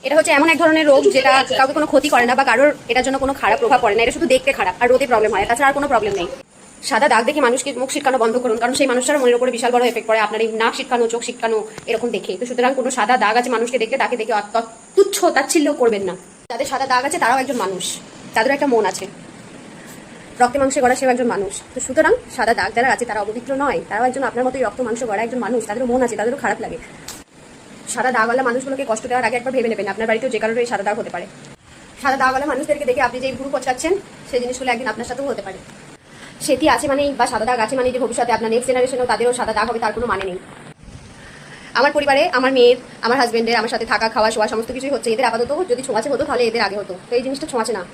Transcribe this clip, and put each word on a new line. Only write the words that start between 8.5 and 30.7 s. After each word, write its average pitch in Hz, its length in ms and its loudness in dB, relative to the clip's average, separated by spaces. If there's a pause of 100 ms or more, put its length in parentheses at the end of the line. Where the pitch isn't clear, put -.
কারণ 247 160 0
সেই 277 140 4
মানুষটার 254 300 2
মনের 240 160 4
উপরে 254 180 2
বিশাল 240 180 0
বড় 247 160 4
এফেক্ট 233 180 -6
পড়ে। 220 180 4
আপনার 214 180 -4
এই 220 40 0 (140)
নাক 240 160 4
শিটকানো, 254 340 0
চোখ 233 140 -4
শিটকানো 226 320 -2 (320)
এরকম 226 260 -2
দেখে। 190 240 -6
তো 247 100 -4
সুতরাং 254 280 0
কোনো 247 100 -2 (100)
সাদা 220 160 2 (100)
দাগ 214 160 2
আছে 247 160 -4
মানুষকে 240 260 -2
দেখলে 226 200 -2
তাকে 233 180 0
দেখে 220 200 -2
অত-, 226 260 -4 (300)
তুচ্ছ 392 200 4 (200)
তাচ্ছিল্য 285 320 2 (120)
করবেন 220 280 2
না। 175 60 -6 (380)
যাদের 233 200 -4
সাদা 262 200 -2
দাগ 254 160 2
আছে 349 140 -2
তারাও 254 200 4
একজন 254 220 -2
মানুষ, 185 200 -6 (500)
তাদেরও 220 220 2
একটা 285 180 0
মন 220 180 4
আছে, 190 140 -8 (1400)
রক্তে 247 200 2
মাংসে 269 220 0
গড়া 247 140 6
সেও 262 160 0
একজন 247 200 0
মানুষ। 196 180 -4 (220)
তো 254 120 -8
সুতরাং 311 260 2 (240)
সাদা 226 240 2
দাগ 190 160 -2
যারা 254 180 2
আছে 233 160 -4
তারা 208 140 -4
অপবিত্র 226 260 -8 (120)
নয়, 262 160 0 (100)
তারাও 214 200 -2
একজন 262 220 -2
আপনার 247 160 -2
মতোই 254 200 -2
রক্ত 208 200 -6
মাংস 226 140 -4 (100)
গড়া 202 160 -2
একজন 247 200 -4
মানুষ, 226 220 0
তাদেরও 247 240 -2
মন 262 140 2
আছে, 220 140 -4
তাদেরও 240 220 -2
খারাপ 214 220 -2
লাগে। 170 140 -10 (1160)
সাদা 247 220 0
দাগওয়ালা 233 320 2
মানুষগুলোকে 269 420 -4
কষ্ট 220 200 -2
দেওয়ার 247 180 0
আগে 247 100 -2
একবার 247 180 -4
ভেবে 233 160 0
নেবেন, 202 200 -4
আপনার 220 180 -4
বাড়িতেও 226 240 0
যে 220 80 -2
কারণে 226 220 -2
এই 233 80 -6